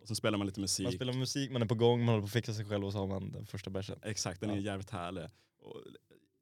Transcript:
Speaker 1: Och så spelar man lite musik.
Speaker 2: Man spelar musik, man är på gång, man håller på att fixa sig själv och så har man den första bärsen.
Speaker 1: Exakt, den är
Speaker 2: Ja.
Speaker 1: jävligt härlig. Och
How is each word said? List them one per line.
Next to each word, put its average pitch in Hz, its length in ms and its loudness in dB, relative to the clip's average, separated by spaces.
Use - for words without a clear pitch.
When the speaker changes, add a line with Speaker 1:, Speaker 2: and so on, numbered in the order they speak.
Speaker 1:
Och - 60 -16
så 110 80 -4
spelar 107 220 2
man 101 100 2
lite 95 120 -4
musik. 98 240 0
Speaker 2:
Man 92 100 0
spelar 123 200 -2
musik, 131 380 -2
man 123 100 2
är 117 40 6
på 113 100 4
gång, 120 240 6
man 117 80 4
håller 113 140 6
på 101 40 -2
att 101 60 -4
fixa 113 220 2
sig 107 120 -4
själv 101 200 0
och 98 60 0
så 104 60 -2
har 98 100 2
man 98 240 -4
den 101 140 -8
första - 240 -10
bärsen. 95 340 -4
Speaker 1:
Exakt, 101 380 -4
den 110 80 -2
är 104 60 0
Speaker 2:
Ja. 98 60 0
Speaker 1:
jävligt 98 280 -4
härlig. 87 340 -4
Och - 140 -16